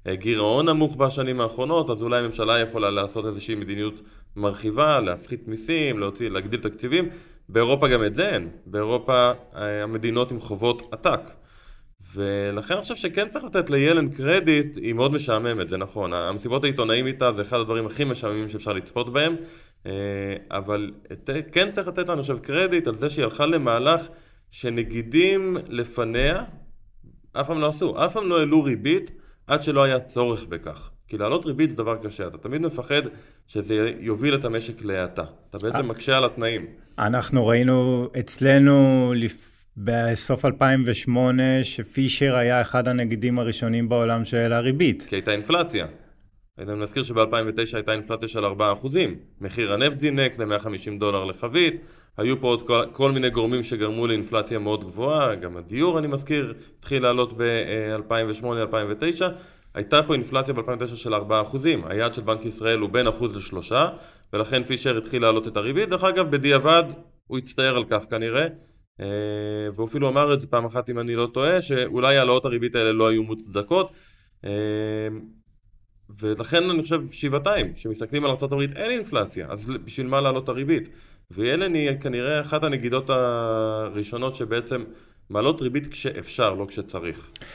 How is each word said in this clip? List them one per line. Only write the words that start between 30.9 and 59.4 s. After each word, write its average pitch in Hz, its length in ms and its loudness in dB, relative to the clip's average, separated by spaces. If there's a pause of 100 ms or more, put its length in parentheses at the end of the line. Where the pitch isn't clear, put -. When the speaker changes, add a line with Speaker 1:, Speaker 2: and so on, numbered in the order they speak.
Speaker 1:
כי 107 100 -8
להעלות 127 280 0
ריבית 156 240 2
זה 139 60 -6
דבר 113 220 -2
קשה, 104 300 -8
אתה 85 100 -12
תמיד 135 240 -6
מפחד 147 400 0 (460)
שזה 107 520 0
יוביל 120 360 0
את 135 100 -2
המשק 113 360 -6
להאטה. 92 420 -4 (260)
אתה 98 80 -14
בעצם 107 180 -4
Speaker 2:
אה. 143 60 0
Speaker 1:
מקשה 127 360 0
על 131 80 4
התנאים. 113 400 -2 (340)
Speaker 2:
אנחנו 117 480 2
ראינו 123 600 4 (120)
אצלנו 135 960 8
לפ-, 113 380 -2 (240)
בסוף 117 680 0
אלפיים 131 400 4
ושמונה 127 800 2
שפישר 131 720 0
היה 123 260 4
אחד 120 260 2
הנגידים 123 520 0
הראשונים 117 500 -2
בעולם 117 360 2
שהעלה 117 340 2
ריבית. 131 500 2
Speaker 1:
כי 104 60 -4
הייתה 98 160 0
אינפלציה. 110 540 0 (720)
אני 101 180 -8
מזכיר 104 280 -4
שבאלפיים 113 460 2
ותשע 113 280 -4
הייתה 107 140 -2
אינפלציה 110 360 -4
של 110 180 -4
ארבעה 101 280 2
אחוזים. 135 420 -2 (260)
מחיר 101 320 -2
הנפט 139 240 2
זינק 135 420 0
למאה 104 200 0
חמישים 104 400 -8
דולר 101 260 0
לחבית. 120 560 0 (360)
היו 131 240 0
פה 131 60 0
עוד 120 200 0
כל, 120 240 4
כל 139 200 2
מיני 131 180 2
גורמים 117 340 0
שגרמו 110 440 -2
לאינפלציה 110 520 -2
מאוד 104 240 -2
גבוהה. 120 520 0
גם 87 220 -10
הדיור, 139 420 0
אני 151 80 -2
מזכיר, 139 460 -2 (260)
התחיל 135 240 -2
לעלות 123 340 2
באלפיים 110 920 0
ושמונה, 117 320 -4
אלפיים 107 280 -2
ותשע. 165 380 -2 (460)